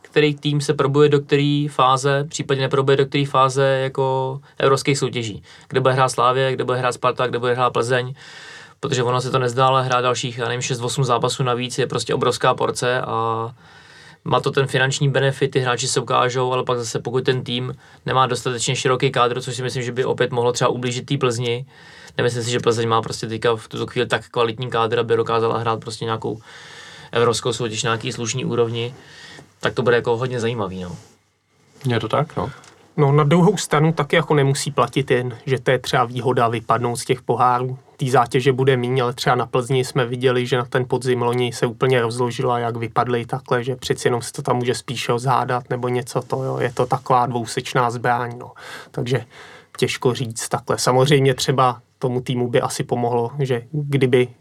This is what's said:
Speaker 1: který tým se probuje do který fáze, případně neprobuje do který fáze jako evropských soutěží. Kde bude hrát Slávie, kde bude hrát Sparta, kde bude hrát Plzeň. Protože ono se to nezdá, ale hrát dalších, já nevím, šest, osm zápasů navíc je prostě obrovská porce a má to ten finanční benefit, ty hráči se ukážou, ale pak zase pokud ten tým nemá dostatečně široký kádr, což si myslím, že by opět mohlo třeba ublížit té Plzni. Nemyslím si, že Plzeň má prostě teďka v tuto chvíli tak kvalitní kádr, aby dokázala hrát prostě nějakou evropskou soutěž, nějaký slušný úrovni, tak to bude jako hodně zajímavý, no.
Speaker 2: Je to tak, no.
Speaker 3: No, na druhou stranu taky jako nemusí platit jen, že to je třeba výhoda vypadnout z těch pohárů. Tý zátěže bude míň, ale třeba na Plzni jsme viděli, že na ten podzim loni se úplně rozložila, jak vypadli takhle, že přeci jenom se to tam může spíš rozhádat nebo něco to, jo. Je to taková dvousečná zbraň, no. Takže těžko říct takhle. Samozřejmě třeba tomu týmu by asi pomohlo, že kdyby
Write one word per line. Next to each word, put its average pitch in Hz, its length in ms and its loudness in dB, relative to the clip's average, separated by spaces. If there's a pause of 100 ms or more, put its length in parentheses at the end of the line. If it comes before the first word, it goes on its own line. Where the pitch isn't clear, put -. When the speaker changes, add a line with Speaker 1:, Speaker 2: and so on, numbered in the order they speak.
Speaker 1:
který 151 340 2
tým 147 260 -2
se 147 120 0
probuje 143 360 4
do 143 100 4
který 147 480 2
fáze, 139 640 2
případně - 320 -4
neprobuje 135 360 2
do 139 80 4
který 139 200 0
fáze 135 580 2
jako 131 560 -2 (180)
evropských 139 400 2
soutěží. 113 460 -6 (260)
Kde 127 100 0
bude 131 140 2
hrát 131 160 2
Slávie, 127 440 2
kde 123 100 -4
bude 123 140 -2
hrát 123 140 0
Sparta, 123 360 -2
kde 120 120 -2
bude 123 140 0
hrát 123 160 2
Plzeň. 123 440 0 (680)
Protože 127 240 -2
ono 123 180 0
se 127 100 -6
to 131 80 2
nezdá, 127 280 2
ale 131 160 4
hrát 123 180 0
dalších, 123 360 -2
já 120 80 -4
nevím, 123 160 -4
šest, 123 200 -4
osm 123 220 -2
zápasů 123 400 0
navíc 123 340 -2
je 123 100 0
prostě 117 260 -4
obrovská 123 400 2
porce 123 480 -2
a 113 480 -2 (760)
má 123 160 2
to 139 120 -2
ten 135 160 0
finanční 139 420 2
benefit, 135 420 0
ty 135 80 0
hráči 123 280 -2
se 131 120 0
ukážou, 127 520 0
ale 127 120 0
pak 123 140 -2
zase 117 220 -4
pokud 127 240 -4
ten 127 200 0
tým 123 320 -6 (300)
nemá 127 220 2
dostatečně 123 480 -2
široký 131 360 2
kádr, 120 300 0
což 123 140 -8
si 127 80 -8
myslím, 123 200 -4
že 120 80 -6
by 120 140 -2
opět 120 260 0
mohlo 123 200 0
třeba 123 180 2
ublížit 123 360 -4
té 143 120 -2
Plzni. 123 480 -2 (520)
Nemyslím 120 260 0
si, 120 80 -4
že 120 80 0
Plzeň 117 280 0
má 113 140 2
prostě - 260 -6
teďka 113 280 0
v 110 120 -12
tuto 113 200 -6
chvíli 120 200 -2
tak 117 200 -2
kvalitní 117 420 -2
kádr, 113 300 0
aby 117 160 0
dokázala 113 420 0
hrát 113 220 -2
prostě 113 260 -10
nějakou 113 340 -4 (720)
evropskou 120 420 2
soutěž, 110 300 -4
nějaký 113 280 -2
slušný 120 340 -6
úrovni, 117 480 -2 (680)
tak 120 140 0
to 135 80 -2
bude 123 140 4
jako 117 220 2
hodně 123 220 -4
zajímavý, 104 420 -4
no. 87 140 -10 (920)
Speaker 2:
Je 117 120 2
to 110 80 -6
tak, 135 280 -2
no. 104 160 -4 (460)
Speaker 3:
No, 143 140 4
na 151 120 4
druhou 170 340 6
stranu 165 360 2
taky 151 220 0
jako 165 180 2
nemusí 139 380 2
platit 131 400 2
jen, 123 340 0
že 131 140 0
to 135 120 0
je 127 80 4
třeba 127 260 0
výhoda 123 420 0
vypadnout 117 480 0
z - 100 -8
těch 127 160 -2
pohárů. 127 560 2 (200)
Tý 135 120 -2
zátěže 127 440 4
bude 131 240 2
míň, 123 240 0
ale 120 120 0
třeba 123 220 0
na 120 100 0
Plzni 131 400 0
jsme 127 200 0
viděli, 123 400 0
že 127 120 0
na 123 80 -2
ten 127 220 0
podzim 123 340 0
loni 120 320 0
se 127 120 -4
úplně 123 360 2
rozložila, 120 580 -2
jak 117 180 -4
vypadli 120 480 -2
takhle, 127 380 -4
že 127 120 -4
přeci - 320 -2
jenom 120 140 0
se - 120 -10
to 151 80 -10
tam 131 140 0
může 123 200 0
spíš - 340 -8
rozhádat 123 600 0
nebo 123 180 -4
něco 123 340 -2
to, 131 220 -4
jo. 131 140 -4
Je 127 160 -2
to 127 120 0
taková 123 400 2
dvousečná 123 640 -2
zbraň, 120 460 -2
no. 123 140 -16 (400)
Takže 123 340 -2 (520)
těžko 120 360 0
říct 110 360 -6
takhle. - 280 -2
Samozřejmě 135 560 4
třeba 127 480 2 (200)
tomu 123 200 -2
týmu 123 280 -2
by 123 120 2
asi - 220 -4
pomohlo, 120 560 0
že 127 220 0 (100)
kdyby 135 560 2 (140)